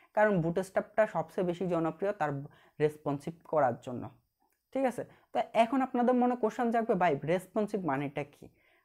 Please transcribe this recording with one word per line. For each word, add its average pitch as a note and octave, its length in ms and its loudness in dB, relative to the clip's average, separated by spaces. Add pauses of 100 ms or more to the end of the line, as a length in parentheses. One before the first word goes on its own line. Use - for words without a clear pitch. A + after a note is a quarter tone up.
(140)
কারণ G#3 280 4
বুটস্ট্র্যাপটা F#3+ 680 0
সবচেয়ে F3+ 400 -4
বেশি F3 200 -2
জনপ্রিয় E3 440 -2
তার C#3+ 320 -4 (360)
রেসপন্সিভ D3+ 540 -2 (100)
করার C3+ 380 2
জন্য, A2+ 280 -10 (640)
ঠিক C4+ 120 0
আছে? - 200 -2 (280)
তো B3 60 -2 (140)
এখন A#3 280 4
আপনাদের B3 340 2
মনে B3 200 2
কোশ্চেন A#3 360 -2
জাগবে, A3+ 240 0
"ভাই E3+ 320 2
রেসপন্সিভ F#3+ 580 -2
মানেটা C#3+ 380 -4
কি?" - 240 -18 (380)